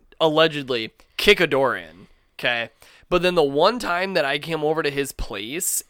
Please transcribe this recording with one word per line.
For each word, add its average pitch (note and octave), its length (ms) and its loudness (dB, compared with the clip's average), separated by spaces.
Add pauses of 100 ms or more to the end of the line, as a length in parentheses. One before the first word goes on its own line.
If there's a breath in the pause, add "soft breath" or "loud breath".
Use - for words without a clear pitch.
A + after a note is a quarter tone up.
(200)
allegedly D3 720 0 (240)
kick G3+ 240 4
a E3 80 4
door C3+ 300 0
in, E2+ 300 -18 (300)
okay? A#2+ 320 -2 (400 soft breath)
But F3 120 2
then F3+ 140 2
the E3 80 6
one D#3+ 360 2
time F#3 360 -4
that D3+ 100 2
I C#3+ 140 -2
came D#3 260 -4
over D#3 180 0
to D3 80 -2
his C#3 220 -4
place A2+ 760 -6